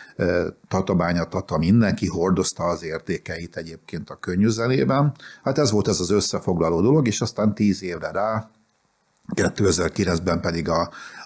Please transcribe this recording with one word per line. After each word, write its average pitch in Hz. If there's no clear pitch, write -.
ö, 87
Tatabánya, 87
Tata, 82
mindenki 98
hordozta 87
az 82
értékeit 82
egyébként 82
a -
könnyű 95
zenében. 131
Hát 135
ez 139
volt 104
ez 92
az 87
összefoglaló 87
dolog, 135
és 107
aztán 107
tíz 101
évre 80
rá, 107
kétezer-kilencben 87
pedig 82
a 82